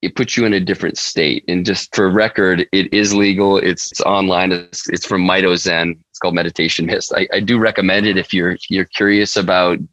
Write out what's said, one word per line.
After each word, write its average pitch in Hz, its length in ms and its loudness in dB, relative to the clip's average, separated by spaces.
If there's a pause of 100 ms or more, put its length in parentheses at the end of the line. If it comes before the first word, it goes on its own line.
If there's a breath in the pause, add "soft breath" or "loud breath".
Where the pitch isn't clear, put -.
it 90 140 -6
puts 123 200 -2
you 120 80 2
in 107 80 2
a 98 80 2
different 90 360 -2
state. - 520 -2
And 90 180 -2
just - 280 -4
for 98 160 2
record, 95 640 2
it 95 220 0
is 104 200 2
legal. 98 440 4
It's, - 320 -2
it's - 120 -6
online. 92 500 2
It's, 87 380 -8
it's 90 160 -4
from 92 200 0
Mito 92 300 2
Zen. 85 400 -2 (140)
It's - 100 -20
called 90 160 -2
Meditation 85 500 -2
Mist. - 300 -4
I, 95 160 -2
I 98 80 -2
do 113 180 0
recommend 104 480 2
it 101 100 0
if 90 160 -4
you're, 90 200 0
if - 180 -10
you're 95 140 -2
curious 101 520 0
about 90 420 2 (140)